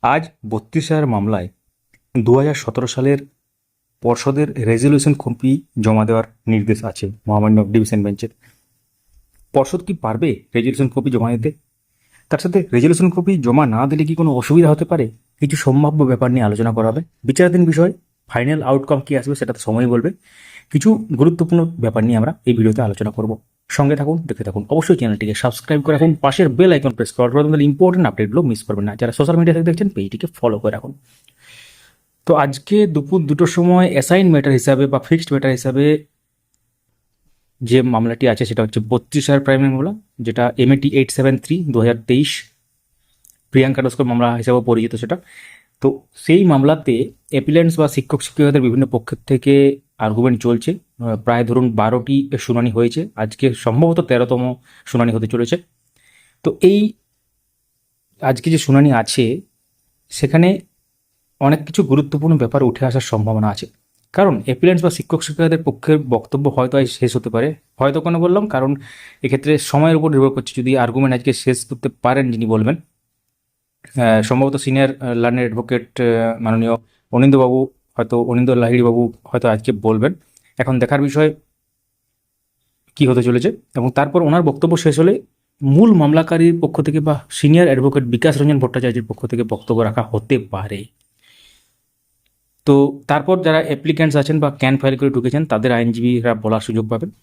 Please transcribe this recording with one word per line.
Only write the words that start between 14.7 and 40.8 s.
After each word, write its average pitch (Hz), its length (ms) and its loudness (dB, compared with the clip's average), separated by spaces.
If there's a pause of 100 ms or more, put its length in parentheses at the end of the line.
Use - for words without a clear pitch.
হতে 151 140 0
পারে? 143 260 -2 (300)
কিছু 147 160 -2
সম্ভাব্য 147 480 2
ব্যাপার 127 260 0
নিয়ে 123 140 0
আলোচনা 107 280 0
করা 110 160 0
হবে। 127 140 -2 (220)
বিচারাধীন 175 400 2
বিষয়, 165 280 2 (360)
ফাইনাল 139 340 -2
আউটকাম 135 380 0
কী 139 160 -4
আসবে 135 180 -4
সেটা 123 180 -6
তো - 60 -8
সময়ই 113 280 -2
বলবে। 120 240 0 (600)
কিছু 220 360 0 (100)
গুরুত্বপূর্ণ 170 480 2
ব্যাপার 113 400 -2
নিয়ে 117 140 2
আমরা 127 160 0 (120)
এই 123 80 2
ভিডিওতে 110 280 0
আলোচনা 104 280 -4
করব। 110 280 -6 (300)
সঙ্গে 143 280 0
থাকুন, 147 220 -4
দেখতে 160 260 -8
থাকুন। 101 260 -6
অবশ্যই 160 260 2
চ্যানেলটিকে 107 380 -4
সাবস্ক্রাইব 143 480 -4
করে 151 100 0
রাখুন, 156 220 2
পাশের 151 340 0
বেল 165 240 4
আইকন 139 180 0
প্রেস 113 220 -6
করার 123 180 0
পর 147 300 2
ইম্পর্টেন্ট 165 480 2
আপডেটগুলো 107 340 -2
মিস 117 200 -2
করবেন 101 220 -6
না। 104 120 -6
যারা 117 160 -2
সোশ্যাল 151 240 0
মিডিয়া 165 180 4
থেকে 165 100 -2
দেখছেন, 170 240 0
পেজটিকে 110 380 -8
ফলো 113 320 -4
করে 110 140 -2
রাখুন। 131 200 -10 (1300)
তো 165 80 4
আজকে 151 520 0
দুপুর 156 400 -2
দুটোর 165 200 0
সময় 180 440 2
অ্যাসাইন 180 400 2
ম্যাটার 143 220 2
হিসাবে 135 340 2
বা 135 120 -2
ফিক্সড 165 340 -2
ম্যাটার 139 180 0
হিসাবে 139 560 0 (1600)
যে 123 200 2
মামলাটি 117 460 0
আছে 113 160 0
সেটা 110 180 -2
হচ্ছে 110 180 -2
বত্রিশ 123 500 -2
হাজার 139 140 2
প্রাইমারি 135 260 2
মামলা, 139 240 -4 (260)
যেটা 120 380 -2
এমএটি 135 300 2